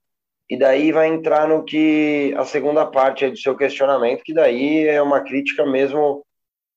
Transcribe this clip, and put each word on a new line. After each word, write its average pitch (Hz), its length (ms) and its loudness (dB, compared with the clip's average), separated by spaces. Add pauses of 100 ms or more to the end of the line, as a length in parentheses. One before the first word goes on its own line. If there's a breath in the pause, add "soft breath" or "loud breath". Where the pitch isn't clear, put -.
(500)
E 123 80 -6
daí 135 360 2
vai 160 160 2
entrar 156 400 0
no 156 160 0
que, 151 720 0
a 135 60 -2
segunda 147 420 0
parte 135 380 0
aí 131 80 -2
do 113 40 -14
seu 135 200 -2
questionamento, 135 680 0
que 160 100 -12
daí 151 540 2
é 147 160 2
uma 143 180 0
crítica 139 460 -4
mesmo 139 580 0 (520)